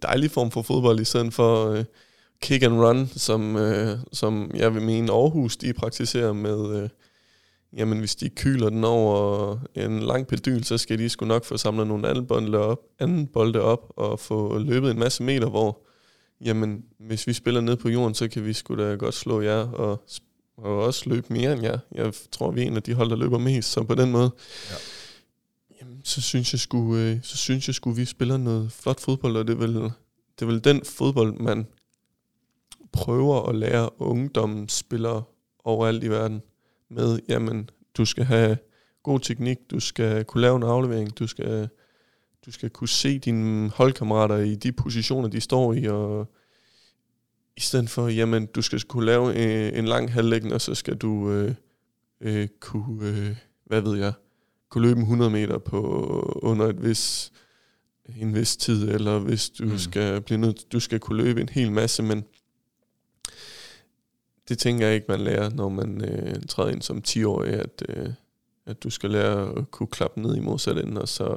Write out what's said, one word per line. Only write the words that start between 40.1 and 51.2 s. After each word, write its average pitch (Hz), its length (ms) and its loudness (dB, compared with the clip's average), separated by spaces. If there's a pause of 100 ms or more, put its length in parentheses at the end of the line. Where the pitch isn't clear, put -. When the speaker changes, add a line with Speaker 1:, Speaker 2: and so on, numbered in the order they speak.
Speaker 1:
kunne - 160 -2
lave 123 160 6
en 120 60 0
aflevering, 117 560 0
du 113 80 -4
skal, 110 420 -4 (800)
du 120 60 -18
skal 117 180 -8
kunne - 180 -8
se 139 300 2
dine 110 520 0
holdkammerater 110 680 4
i 104 180 2
de 120 180 -4
positioner, 117 560 -2
de 107 120 -6
står 127 320 2
i, 117 140 0
og 104 460 -2 (1200)
i - 40 -12
stedet 120 300 0
for, 120 180 -2
jamen, 113 380 2
du 113 160 -4
skal 117 200 -2
kunne 117 240 -2
lave, 120 300 4
øh, 110 420 0
en 113 100 0
lang 120 240 0
halvlægning, 113 420 2
og 123 60 0
så - 140 -4
skal - 220 -4
du, 104 340 -2